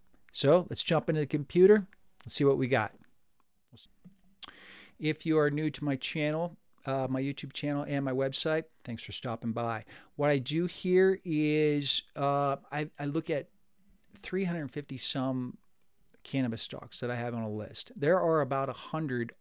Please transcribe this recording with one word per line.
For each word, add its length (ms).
So 360
let's 140
jump 260
into 120
the 60
computer 600
and 80
see 120
what 140
we 80
got. 260
If 260
you 140
are 120
new 200
to 120
my 140
channel, 640
uh, 240
my 140
YouTube 320
channel 340
and 160
my 80
website, 520
thanks 180
for 100
stopping 400
by. 340
What 120
I 80
do 300
here 580
is, 800
uh, 420
I, 280
I 80
look 240
at 180
three 240
hundred 260
fifty 280
some 580
cannabis 380
stocks 400
that 100
I 40
have 180
on 100
a 60
list. 480
There 240
are 220
about 260
a 60
hundred 680